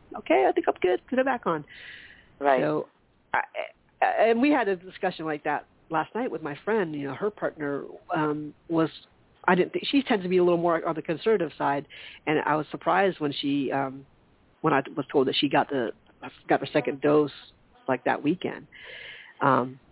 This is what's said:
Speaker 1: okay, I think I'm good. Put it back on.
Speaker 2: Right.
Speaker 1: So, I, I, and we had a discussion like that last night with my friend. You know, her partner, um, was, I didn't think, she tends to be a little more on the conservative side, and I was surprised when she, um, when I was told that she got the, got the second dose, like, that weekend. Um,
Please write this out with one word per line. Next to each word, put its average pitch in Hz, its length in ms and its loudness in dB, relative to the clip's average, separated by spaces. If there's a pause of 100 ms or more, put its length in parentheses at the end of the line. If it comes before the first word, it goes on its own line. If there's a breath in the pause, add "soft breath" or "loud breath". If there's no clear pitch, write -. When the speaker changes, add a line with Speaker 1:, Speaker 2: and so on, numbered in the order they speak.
(200)
Speaker 1:
okay, 370 280 2
I 330 40 4
think - 160 0
I'm - 140 0
good. 359 260 0
Put 247 120 -2
it 262 60 2
back 262 200 -4
on. 160 180 -2 (760 loud breath)
Speaker 2:
Right. 139 220 4
Speaker 1:
So, 151 260 0 (460)
I, - 80 2 (600)
I, - 40 4 (240)
and 233 120 4
we 294 100 4
had 247 160 2
a 196 80 0
discussion 180 500 -6
like 151 180 -6
that 147 220 -4 (240)
last 160 260 -2
night 226 160 -4
with 160 100 -8
my 143 220 -8
friend. 196 320 0
You 139 140 -6
know, 139 40 -8
her 196 160 -4
partner, 147 540 -4 (320)
um, 151 380 -2 (160)
was, 160 200 2 (580)
I 180 60 6
didn't 180 200 2
think, 175 140 -4
she 277 140 2
tends 214 220 0
to 180 60 -4
be 185 80 2
a 180 60 6
little 175 140 4
more 165 300 0
on 165 80 -2
the 160 60 -8
conservative 170 560 0
side, 143 280 -2 (400 loud breath)
and 151 200 2
I 147 100 2
was 151 160 -2
surprised 180 480 2
when 143 140 -2
she, 139 380 -2
um, 135 340 -4 (560)
when 156 120 2
I 135 80 4 (160)
was 143 140 -4
told 135 160 4
that 131 80 -2
she - 120 0
got 139 220 2
the, 127 220 -2 (580)
got 143 100 4
the 135 140 -8
second 143 260 0
dose, 147 300 4 (580)
like, 127 180 0
that 131 180 0
weekend. 156 420 -2 (720 loud breath)
Um, 131 400 2 (120)